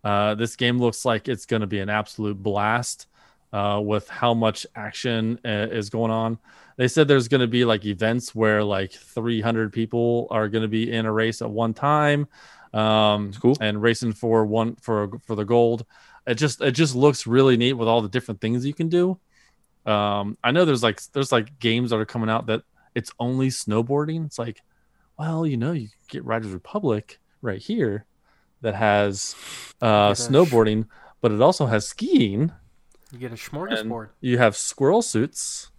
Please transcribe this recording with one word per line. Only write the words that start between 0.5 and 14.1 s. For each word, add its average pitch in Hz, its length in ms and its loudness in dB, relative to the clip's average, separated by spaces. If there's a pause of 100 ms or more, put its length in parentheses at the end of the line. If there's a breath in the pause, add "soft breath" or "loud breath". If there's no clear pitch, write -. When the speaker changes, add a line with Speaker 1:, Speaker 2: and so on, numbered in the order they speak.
Speaker 1:
game 123 240 0
looks 120 280 0
like 117 220 -2
it's 120 180 -6
gonna 107 200 -2
be 101 140 -6
an 98 80 -6
absolute 104 540 -4
blast, 107 640 -2 (480 soft breath)
uh, 101 280 -2
with 104 280 -2
how 120 240 0
much 110 320 -2 (100)
action, 113 720 -4
uh, - 20 -4 (220)
is 104 180 -6
going 113 220 -2
on. 113 280 -2 (380 soft breath)
They 127 100 0
said 147 220 4
there's 135 180 4
gonna 123 220 2
be, 123 160 2
like, 107 220 2
events 110 500 -2
where, 107 260 4
like, 98 300 -2
three 117 480 -4
hundred 113 320 -2
people 117 580 -2
are 107 180 0
gonna 110 200 -2
be 113 240 -2
in 113 140 -2
a 107 60 -2
race 113 300 -2
at 117 80 -6
one 113 240 -2
time, 147 540 0 (440 loud breath)
um, 107 540 2
Speaker 2:
That's 101 120 -12
cool. 131 220 4
Speaker 1:
and 104 220 -2
racing 117 300 0